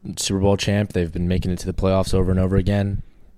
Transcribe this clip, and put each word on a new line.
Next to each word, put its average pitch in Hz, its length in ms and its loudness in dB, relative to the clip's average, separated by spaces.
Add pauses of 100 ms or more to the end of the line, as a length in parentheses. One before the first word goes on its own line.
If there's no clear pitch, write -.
(160)
Super 98 240 -2
Bowl 101 160 4
champ. 101 360 0
They've 87 200 -2
been 87 160 -2
making 92 240 0
it 87 80 -4
to - 60 -10
the 92 80 -4
playoffs 95 400 0
over 92 160 2
and 92 100 2
over 95 160 2
again. 101 460 0 (360)